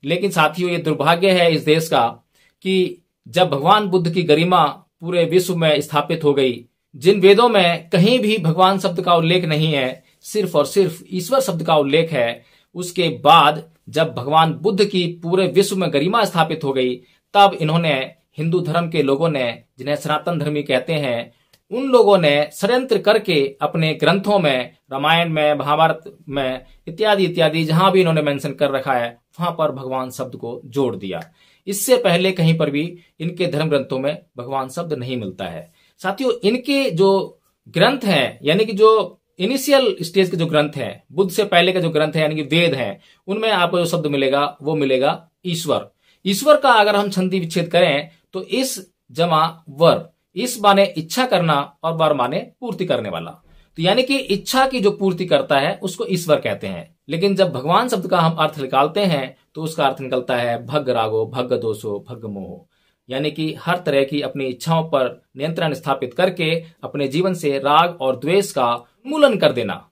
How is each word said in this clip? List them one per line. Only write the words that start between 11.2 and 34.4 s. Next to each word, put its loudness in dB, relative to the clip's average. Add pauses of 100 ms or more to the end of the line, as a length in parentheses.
शब्द -4
का 2
उल्लेख 2
है, -2 (320)
उसके -4 (120)
बाद 6 (260)
जब -2
भगवान 2
बुद्ध 0
की -2 (160)
पूरे 0
विश्व 2
में -2
गरिमा 2
स्थापित -2
हो -2
गई, 0 (400)
तब 6
इन्होंने, 0 (440)
हिंदू 0
धर्म -2
के 0
लोगों 2
ने, -4 (160)
जिन्हें -4
सनातन -4
धर्मी -4
कहते -2
हैं, -4 (380)
उन -4
लोगों 6
ने 2
षड्यंत्र 0
करके 2 (240)
अपने -2
ग्रंथों 0
में, 0 (180)
रामायण 0
में, 2
महाभारत 0 (260)
में -4 (240)
इत्यादि 0
इत्यादि 0
जहां 4
भी 6
इन्होंने 2
मेंशन -4
कर -2
रखा -2
है, 0 (320)
वहां -4
पर -2
भगवान -8
शब्द -10
को -12
जोड़ -2
दिया। -8 (460)
इससे 2
पहले 2
कहीं 2
पर 0
भी -4 (280)
इनके -4
धर्म -2
ग्रंथों -2
में -4 (200)
भगवान -6